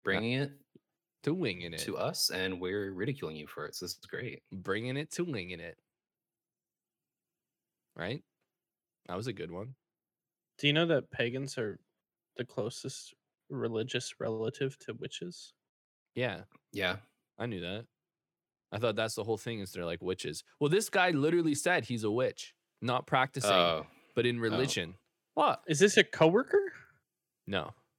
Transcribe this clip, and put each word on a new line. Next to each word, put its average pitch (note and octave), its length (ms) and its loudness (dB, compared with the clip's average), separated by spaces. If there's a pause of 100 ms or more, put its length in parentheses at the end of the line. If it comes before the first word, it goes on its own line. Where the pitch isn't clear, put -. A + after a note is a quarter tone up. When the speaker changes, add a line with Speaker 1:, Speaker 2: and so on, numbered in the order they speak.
Speaker 1:
bringing A2 300 0
it C#3 180 -2 (720)
Speaker 2:
to D3 100 0
winging F2 400 -2
it. D#2 60 -6
Speaker 1:
to - 180 -4
us, B2 320 0
and F#2 320 0
we're G2 320 -2
ridiculing F2+ 420 -4
you D2+ 120 -10
for D2+ 180 -10
it, - 100 -12
so F2+ 100 -8
this - 120 -8
is - 80 -20
great. - 460 -10
Speaker 2:
Bringing G#2 460 -4
it D3+ 140 -8
to F3 120 -4
winging F#2 360 -6
it. E2+ 200 -14 (2250)
Right? G#2 280 -6 (840)
That F2+ 100 -6
was A#2 100 -4
a A2+ 60 -6
good E2+ 180 -10
one. G#2+ 240 -10 (840)
Speaker 3:
Do D3+ 100 0
you D3 60 6
know E3 140 4
that D3 240 2
pagans C3 460 -2
are A2 220 -4 (580)
the B2 80 -4
closest - 680 -8 (360)
religious A#2 720 -4
relative A2+ 600 -4
to - 140 -10
witches? - 600 -12 (600)
Speaker 2:
Yeah. A2 260 -4 (300)
Speaker 1:
Yeah. F#2+ 260 0 (400)
Speaker 2:
I A2 80 -4
knew G2+ 160 -4
that. G2+ 240 -6 (840)
I G#2 80 -4
thought A2 160 2
that's A2 200 0
the A2 80 -4
whole A2 140 0
thing, A#2 220 -6
is F#2+ 120 -8
they're, F2 140 -6
like, E2+ 160 -4
witches. F2 420 -4 (160)
Well, D3 100 2
this G#3 200 4
guy F3+ 220 4
literally D#3+ 420 4
said D3 320 2
he's A2+ 180 -4
a G#2 80 2
witch, A#2+ 440 -2 (260)
not B2 240 0
practicing, C3 460 2
Speaker 1:
Oh. E2+ 340 6 (300)
Speaker 2:
but A#2+ 100 4
in A#2+ 120 2
Speaker 1:
Oh. A#2 40 -2
Speaker 2:
religion. G#2+ 560 0 (380)
What? - 320 4
Speaker 3:
Is D3+ 120 2
this G#3 180 8
a G#3 60 10
coworker? C4+ 720 4 (720)
Speaker 2:
No. E2+ 280 -2 (260)